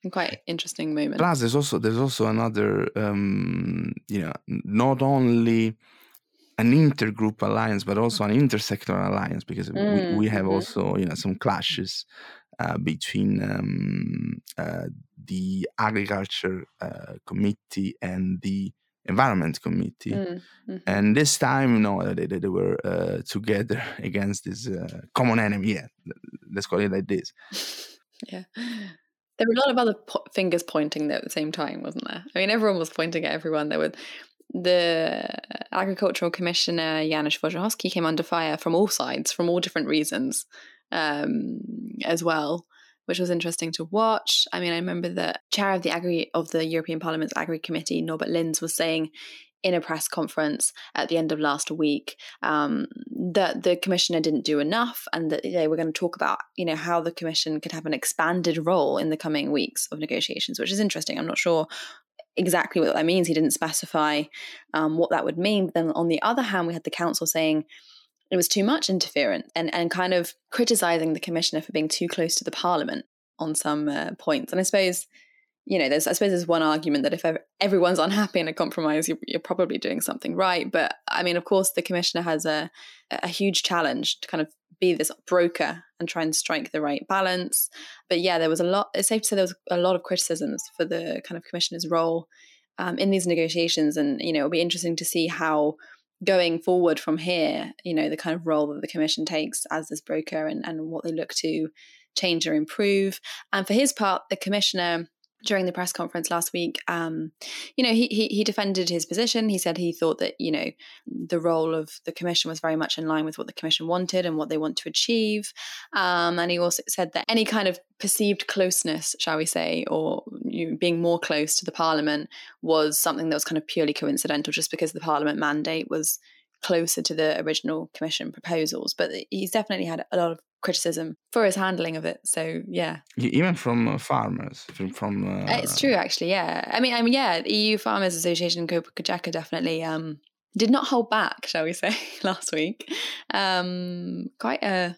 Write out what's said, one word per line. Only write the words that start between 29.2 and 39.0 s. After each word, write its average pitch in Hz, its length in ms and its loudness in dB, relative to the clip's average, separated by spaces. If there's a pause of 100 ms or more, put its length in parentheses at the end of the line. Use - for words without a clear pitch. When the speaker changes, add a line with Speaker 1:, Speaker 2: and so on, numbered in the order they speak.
Speaker 1:
were 226 60 4
a 240 60 4
lot 277 120 6
of 233 60 2
other 233 180 4
po-, - 280 -6 (100)
fingers 175 300 2
pointing 151 460 -2
there - 80 0
at - 80 -6
the - 40 -8
same 156 220 -4
time, - 320 -6
wasn't - 240 -8
there? - 160 -8 (100)
I 175 60 -2
mean, 190 100 2
everyone 214 300 4
was 160 100 -2
pointing 165 360 -2
at 151 80 0
everyone. 156 340 0
There 151 120 0
were 78 120 2 (640)
the 175 760 2 (460)
agricultural 190 580 0
commissioner, 170 680 0
Janusz 156 380 0
Wojciechowski, 180 520 -2
came 170 140 0
under 160 180 0
fire 165 340 0
from 165 180 0
all 196 120 6
sides, 135 460 -2